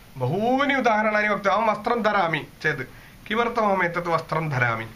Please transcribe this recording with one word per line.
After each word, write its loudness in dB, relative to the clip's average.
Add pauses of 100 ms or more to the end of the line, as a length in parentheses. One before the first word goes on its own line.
(180)
बहूनि 0
उदाहरणानि 2
वक्तुम्, 2
अहं 2
वस्त्रं 0
धरामि 2
चेत्, -4 (380)
किमर्थमहम् 0
एतत् -2
वस्त्रं -2
धरामि? 0